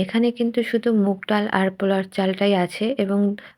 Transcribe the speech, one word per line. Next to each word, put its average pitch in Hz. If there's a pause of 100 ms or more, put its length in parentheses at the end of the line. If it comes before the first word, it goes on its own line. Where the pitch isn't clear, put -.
এখানে 226 (100)
কিন্তু 233 (100)
শুধু 233 (160)
মুগ 196
ডাল 208
আর 190 (100)
পোলার 190 (120)
চালটাই 196 (100)
আছে 180 (140)
এবং 202 (380)